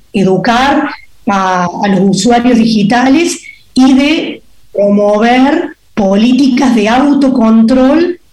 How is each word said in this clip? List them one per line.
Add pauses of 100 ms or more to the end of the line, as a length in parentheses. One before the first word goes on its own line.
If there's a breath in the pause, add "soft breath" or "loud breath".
(140)
educar (380 loud breath)
a, (160)
a
los
usuarios
digitales (340 loud breath)
y
de (320)
promover (180)
políticas
de
autocontrol (140)